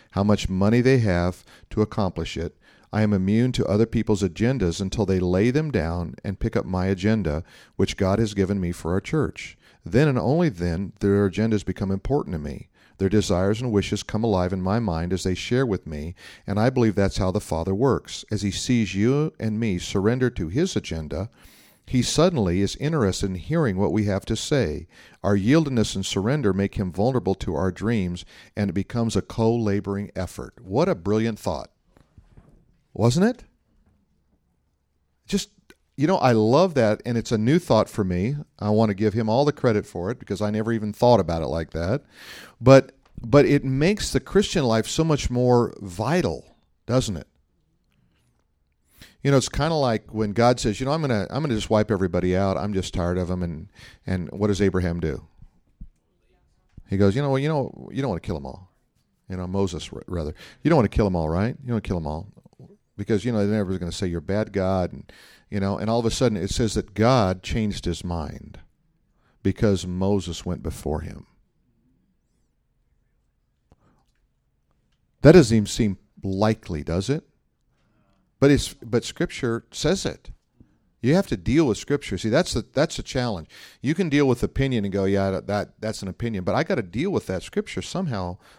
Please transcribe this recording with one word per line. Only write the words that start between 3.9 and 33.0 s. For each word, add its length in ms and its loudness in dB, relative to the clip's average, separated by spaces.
agendas 580 0
until 240 -2
they 140 2
lay 320 2
them 200 -2
down 440 -2
and 140 -6
pick 180 -2
up 80 -2
my 220 -2
agenda, 560 0
which 200 0
God 220 2
has 160 0
given 260 0
me 120 -2
for 200 -6
our 80 0
church. 580 -6
Then 240 4
and 100 0
only 300 2
then 520 -4
their 280 4
agendas 360 0
become 260 -4
important 440 -4
to 40 -4
me. 300 -10
Their 100 2
desires 520 2
and 120 -4
wishes 300 0
come 220 -4
alive 280 2
in 100 -4
my 160 0
mind 340 -2
as 120 -4
they 100 0
share 320 -2
with 200 -2
me, 280 -8
and 120 -2
I 120 4
believe 240 2
that's 240 0
how 120 0
the 100 0
Father 340 -4
works. 560 -2
As 120 -4
he 80 -2
sees 440 -2
you 460 0
and 180 -4
me 200 -2
surrender 520 0
to 180 -6
his 280 -2
agenda, 520 -6
he 160 0
suddenly 600 2
is 160 0
interested 500 0
in 80 -4
hearing 420 -2
what 160 0
we 120 2
have 220 -2
to 100 -2
say. 500 -2
Our 120 2
yieldedness 600 2
and 100 -6
surrender 460 0
make 240 0
him 160 -4
vulnerable 440 0
to 200 -4
our 160 0
dreams, 520 -2
and 160 0
it 40 -2
becomes 420 -2
a 60 0
co-laboring 920 -2
effort. 460 -8
What 280 0
a 60 0
brilliant 460 -2
thought. 300 -6
Wasn't 320 2